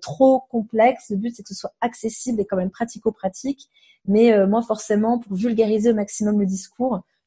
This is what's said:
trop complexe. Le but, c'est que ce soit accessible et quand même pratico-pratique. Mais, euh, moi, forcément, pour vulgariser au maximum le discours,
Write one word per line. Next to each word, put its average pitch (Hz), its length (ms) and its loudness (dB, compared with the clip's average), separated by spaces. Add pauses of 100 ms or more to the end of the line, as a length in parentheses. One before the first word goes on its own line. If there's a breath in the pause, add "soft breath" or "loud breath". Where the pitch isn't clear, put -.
trop 262 380 4 (100)
complexe. 226 600 0
Le 202 60 -2
but, 233 180 -4
c'est 208 80 -20
que - 60 -20
ce 196 60 -14
soit - 260 -12
accessible 233 600 -6
et 196 60 -2
quand 196 100 -4
même 185 140 -2
pratico-pratique. - 960 -8 (380 soft breath)
Mais, 220 260 6
euh, 202 140 4
moi, 220 160 2
forcément, 220 560 -2
pour 208 160 -10
vulgariser 220 580 0
au - 20 4
maximum 208 460 -2
le 196 60 0
discours, 190 540 -4 (260)